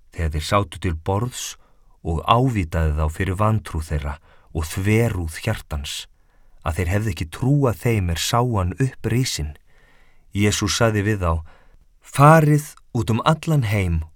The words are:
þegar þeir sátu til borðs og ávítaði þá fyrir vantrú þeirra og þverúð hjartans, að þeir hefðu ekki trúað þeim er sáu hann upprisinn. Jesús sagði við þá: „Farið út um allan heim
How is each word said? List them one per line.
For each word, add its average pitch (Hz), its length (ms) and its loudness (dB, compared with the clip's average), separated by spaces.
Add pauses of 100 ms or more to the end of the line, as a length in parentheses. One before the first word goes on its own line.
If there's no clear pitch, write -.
(120)
þegar 80 220 -4
þeir 78 140 -4
sátu 101 360 0
til 87 120 0
borðs 101 600 -4 (480)
og 82 240 -2
ávítaði 95 720 0
þá 78 120 2
fyrir 92 280 -4
vantrú 107 400 -2
þeirra 71 380 -6 (380)
og 78 160 -4
þverúð 98 720 -2
hjartans, - 640 -6 (580)
að 78 160 -4
þeir 85 140 -2
hefðu 104 220 0
ekki - 160 -6
trúað 131 520 0
þeim 104 280 0
er 82 80 -4
sáu 120 400 0
hann 90 160 -2
upprisinn. 113 800 -2 (800)
Jesús 101 440 0
sagði 107 280 2
við 107 160 0
þá: 85 100 2 (680)
„Farið 151 720 6 (200)
út 117 200 -2
um 110 120 0
allan 156 440 2
heim 90 360 0 (120)